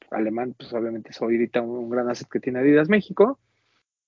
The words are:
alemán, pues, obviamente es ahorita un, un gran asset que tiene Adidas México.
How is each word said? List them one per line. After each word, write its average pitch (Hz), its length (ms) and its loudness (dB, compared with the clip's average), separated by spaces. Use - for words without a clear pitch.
alemán, 117 460 -4
pues, - 160 -16
obviamente 113 380 -6
es - 120 -10
ahorita 117 400 0
un, 120 160 -6
un 117 120 -8
gran 120 200 0
asset - 180 -8
que - 120 -4
tiene 127 180 -6
Adidas 147 300 4
México. 208 500 2